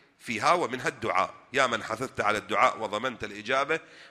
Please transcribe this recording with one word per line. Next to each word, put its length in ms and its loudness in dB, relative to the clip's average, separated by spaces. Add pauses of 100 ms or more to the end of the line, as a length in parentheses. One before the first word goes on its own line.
(200)
فيها 340 0
ومنها 340 0
الدعاء. 460 0 (200)
يا 140 4
من 160 -2
حثثت 380 -6
على 160 4
الدعاء 420 2
وضمنت 440 -4
الإجابة 560 -2 (320)